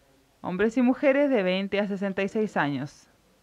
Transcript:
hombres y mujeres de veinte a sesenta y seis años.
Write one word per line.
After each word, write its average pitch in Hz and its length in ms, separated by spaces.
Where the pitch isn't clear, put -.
hombres 202 360
y 254 60
mujeres 269 480
de 233 100
veinte 190 380
a 208 80
sesenta 196 340
y 196 80
seis 214 260
años. 143 540